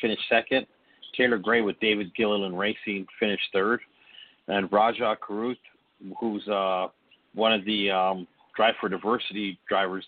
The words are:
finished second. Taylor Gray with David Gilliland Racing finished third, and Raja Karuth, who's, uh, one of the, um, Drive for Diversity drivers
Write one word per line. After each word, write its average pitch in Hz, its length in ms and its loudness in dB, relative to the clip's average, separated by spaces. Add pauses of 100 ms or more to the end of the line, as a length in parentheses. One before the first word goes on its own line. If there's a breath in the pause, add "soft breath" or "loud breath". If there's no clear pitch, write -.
finished 110 280 -2
second. 117 380 2 (500 soft breath)
Taylor 120 220 4
Gray 107 240 2
with 101 180 -2
David 104 340 0
Gilliland 101 420 0
Racing 101 500 -4 (120)
finished 104 240 0 (100)
third, 104 280 2 (640 loud breath)
and 95 240 -2
Raja 110 500 2
Karuth, 113 360 -6 (640)
who's, 104 260 -4
uh, 95 400 0 (480)
one 113 180 4
of 101 120 0
the, 101 260 0
um, 92 380 0 (260)
Drive 113 260 4
for 107 80 -2
Diversity 101 720 -4 (100)
drivers 95 400 -2